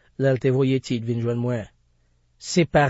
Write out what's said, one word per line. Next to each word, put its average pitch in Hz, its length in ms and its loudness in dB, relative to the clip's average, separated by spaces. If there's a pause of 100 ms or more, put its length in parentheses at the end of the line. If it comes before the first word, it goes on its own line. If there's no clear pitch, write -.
(200)
lè 131 160 2
l 120 60 -4
te 135 100 2
voye 131 320 2
Tit 117 240 -6
vin 117 160 -2
jwenn 120 160 -2
mwen. 120 240 -4 (720)
Se - 320 -2
pa 151 220 4